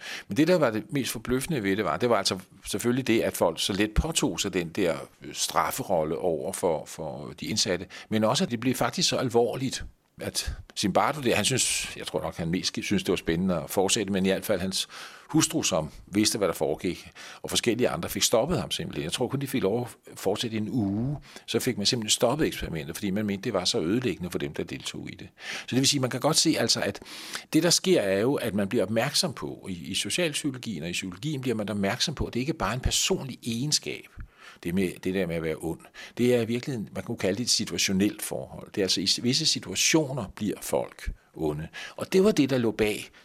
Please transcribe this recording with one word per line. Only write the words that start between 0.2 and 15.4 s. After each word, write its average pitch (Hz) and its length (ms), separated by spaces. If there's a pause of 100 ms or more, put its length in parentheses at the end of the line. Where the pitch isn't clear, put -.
Men 101 80
det, 156 120
der 180 100
var 139 120
det 107 220
mest 131 180
forbløffende 123 520
ved 98 140
det, 107 80
var, 80 120
det 120 140
var 113 60
altså 98 220 (280)
selvfølgelig 123 400
det, 113 140
at 90 160
folk 82 240
så - 120
let 107 200
påtog 143 480
sig 92 140
den 85 140
der, 82 260 (280)
øh, - 120
strafferolle 80 840
over 82 340
for, 82 340
for 71 540
de - 60
indsatte. 95 400 (220)
Men 107 160
også, 135 200
at 135 60
det 117 100
blev 123 140
faktisk - 340
så - 80
alvorligt, 120 680 (360)
at - 320 (260)
Zimbardo 104 420
der, 110 160
han 104 80
synes, - 520
jeg - 100
tror - 160
nok, 80 140
han 82 140
mest 87 320
synes, 98 200
det 95 100
var 87 40
spændende 87 380
at 73 160
fortsætte, 98 420
men 95 140
i - 20
hvert 90 160
fald 95 160
hans 95 280 (400)
hustru, 156 340